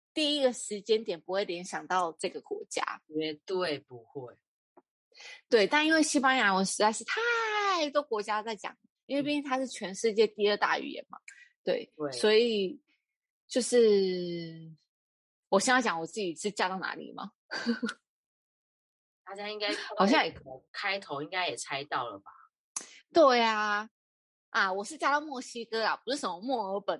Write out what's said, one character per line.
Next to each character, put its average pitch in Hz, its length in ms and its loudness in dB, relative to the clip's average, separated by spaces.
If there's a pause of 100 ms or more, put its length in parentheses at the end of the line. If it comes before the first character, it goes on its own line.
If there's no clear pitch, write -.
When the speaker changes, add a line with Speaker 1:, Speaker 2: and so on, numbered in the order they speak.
(140)
Speaker 1:
第 302 220 0
一 285 80 2
个 254 80 4
时 208 300 -8
间 220 200 2
点 175 200 -6
不 - 100 -10
会 196 140 0
联 175 180 -6
想 156 240 -8
到 180 320 0
这 185 100 -2
个 - 120 -10
国 - 280 -8
家。 - 140 -4 (240)
Speaker 2:
绝 156 260 -4 (120)
对 180 340 -2
不 123 240 -18
会。 123 340 -14 (1120)
Speaker 1:
对， 214 180 6
但 302 220 4
因 320 60 4
为 320 100 6
西 302 160 2
班 262 160 4
牙 208 180 4
文 190 120 2
实 - 100 -4
在 214 160 2
是 - 140 -8
太 427 840 0
多 285 120 0
国 214 180 -2
家 214 220 -2
在 226 100 -6
讲， - 240 -12 (280)
因 269 100 -4
为 285 80 2
毕 285 80 -2
竟 294 100 0
它 269 160 -2
是 262 80 -2
全 196 300 -8
世 226 180 0
界 214 140 6
第 208 220 0
二 208 80 2
大 - 200 2
语 139 120 -6
言 - 180 -10
嘛。 - 120 -18
Speaker 2:
嗯。 - 40 -20 (400)
Speaker 1:
对， - 320 -4
Speaker 2:
对。 147 160 -6
Speaker 1:
所 214 220 2
以 214 480 2 (680)
就 262 140 0
是， 180 1080 2 (800)
我 190 100 4
现 254 160 4
在 254 80 4
讲 196 160 0
我 165 80 -4
自 - 100 -12
己 180 200 -4
是 208 160 -4
嫁 196 160 0
到 185 120 -4
哪 - 160 -6
里 - 180 -12
吗？ - 180 -12 (180)
<laughs> - 520 -6 (1200)
Speaker 2:
大 190 100 -16
家 202 140 -10
应 214 100 -8
该 208 160 -2 (220)
Speaker 1:
好 185 100 4
像 240 200 6
也 156 120 -6 (360)
Speaker 2:
开 196 260 -4
头 143 220 -8
应 156 80 -10
该 185 180 -2
也 127 80 -6
猜 139 300 -6
到 131 240 -4
了 101 100 -12
吧？ - 100 -20 (840)
Speaker 1:
对 262 280 8
啊。 214 480 0 (600)
啊， 196 240 0
我 196 100 -4
是 302 140 -12
嫁 294 140 0
到 294 100 2
墨 294 180 -10
西 240 240 -10
哥 220 200 -4
啊， 165 140 0
不 - 120 -8
是 277 80 0
什 269 100 -6
么 180 140 -6
墨 220 320 -2
尔 202 80 -4
本 170 180 -4